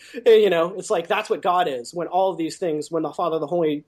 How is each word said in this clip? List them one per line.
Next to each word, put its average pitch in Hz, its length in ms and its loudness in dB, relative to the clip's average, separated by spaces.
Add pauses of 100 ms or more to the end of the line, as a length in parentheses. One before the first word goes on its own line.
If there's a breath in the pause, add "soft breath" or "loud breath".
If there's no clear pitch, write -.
(140 loud breath)
And, 233 260 6
you 208 80 6
know, 175 300 2
it's 170 100 -10
like, 170 200 -2
that's 208 200 -2
what 175 140 -4
God 180 240 2
is, 123 260 -8
when 170 140 -6
all 190 240 0
of 170 80 -6
these 160 200 -6
things, 151 340 -4
when 165 100 -2
the 151 80 -6
Father, 160 300 -4
the 147 80 -6
Holy, 156 400 0